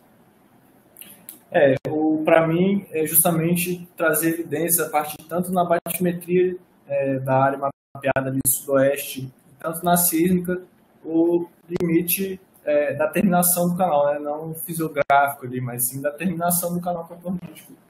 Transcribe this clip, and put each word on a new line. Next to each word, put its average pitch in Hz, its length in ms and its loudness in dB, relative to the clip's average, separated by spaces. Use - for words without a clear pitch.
É, 143 240 4
o, 156 380 0
pra 165 220 6
mim, 190 420 2
é 156 160 -2
justamente 175 920 0
trazer 160 340 0
evidência 160 460 -2
a - 40 -6
partir 151 400 -4
tanto 180 220 -4
na 180 120 2
batimetria, 175 920 0
é, 139 320 -2
da 131 240 2
área 139 160 2
mapeada 135 720 -4
ali 135 160 -2
sudoeste, 135 840 0
tanto 165 260 -6
na 175 100 4
sísmica, 175 680 2
o 170 400 2
limite, 175 720 -2
é, 147 300 0
da 151 120 0
terminação 175 640 2
do 175 80 -2
canal, 147 340 2
né? 147 80 -2
Não 156 360 -8
fisiográfico 143 920 0
ali, 127 160 -6
mas 123 260 -4
sim 135 140 -8
da 143 100 -2
terminação 175 600 -2
do 175 80 -4
canal 175 240 -6
contornístico 175 680 -12